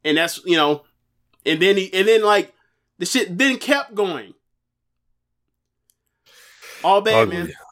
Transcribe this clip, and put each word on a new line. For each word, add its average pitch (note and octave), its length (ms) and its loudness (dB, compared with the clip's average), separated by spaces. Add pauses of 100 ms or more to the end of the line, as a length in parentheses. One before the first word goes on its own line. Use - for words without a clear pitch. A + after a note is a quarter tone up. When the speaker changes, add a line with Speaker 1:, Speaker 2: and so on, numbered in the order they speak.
Speaker 1:
And D#3 160 0
that's, E3+ 260 -4
you F3 100 0
know, D3 280 0 (600)
and D#3 160 -2
then G3 180 2
he, F#3+ 180 -6
and F#3+ 120 0
then, A3 140 4
like, G#3 320 0 (460)
the F3 80 -6
shit F#3 320 -4
then C4 180 0
kept C#4 380 -4
going. D#3+ 400 -6 (2500)
All G3 180 4
bad, A3 220 4
Speaker 2:
Ugly. F3 140 -2
Speaker 1:
man. E3+ 160 -8 (180)